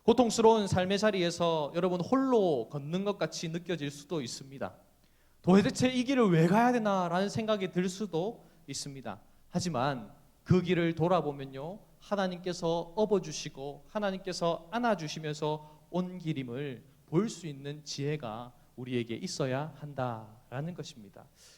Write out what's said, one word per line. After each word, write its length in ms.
고통스러운 640
삶의 320
자리에서 760
여러분, 260
홀로 680
걷는 360
것 120
같이 320
느껴질 400
수도 320
있습니다. 540
"도대체 460
이 160
길을 260
왜 180
가야 260
되나?"라는 560
생각이 420
들 160
수도 580
있습니다. 520
하지만 640
그 180
길을 340
돌아보면요, 840
하나님께서 880
업어주시고 920
하나님께서 800
안아주시면서 1200
온 300
길임을 640
볼 240
수 180
있는 360
지혜가 720
우리에게 400
있어야 640
한다라는 960
것입니다. 520